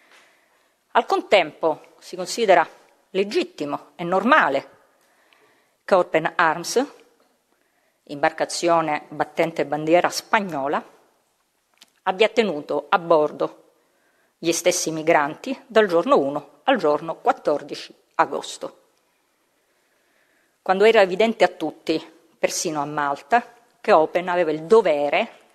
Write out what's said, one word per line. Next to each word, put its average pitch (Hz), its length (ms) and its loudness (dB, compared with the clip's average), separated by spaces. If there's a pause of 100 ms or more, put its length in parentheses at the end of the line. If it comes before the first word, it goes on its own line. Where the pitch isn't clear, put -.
(920)
Al 240 140 0
contempo 165 760 0 (180)
si - 160 -20
considera 180 500 2 (440)
legittimo 196 760 -6 (100)
e 175 80 -10
normale 185 640 0 (1120)
che - 120 0
Open 170 380 0
Arms, 170 520 -2 (1160)
imbarcazione 156 1080 -2
battente 156 560 -4
bandiera 156 440 2
spagnola, 175 720 -4 (1200)
abbia 190 260 2
tenuto 151 580 -2
a 196 100 2
bordo 156 760 0 (640)
gli 165 160 -2
stessi 170 380 -2
migranti 156 760 -2
dal 214 200 2
giorno 180 320 2
uno 143 440 -6
al 269 140 2
giorno 156 400 -2
quattordici - 760 -4 (220)
agosto, - 640 -4 (1800)
quando 190 240 2
era 220 160 6
evidente 196 420 0
a 180 60 4
tutti, 156 520 -6 (380)
persino 156 420 -4
a 143 40 -4
Malta, 147 680 -4 (260)
che 214 120 2
Open 175 360 2
aveva 175 220 0
il 156 140 -6
dovere 165 760 2 (160)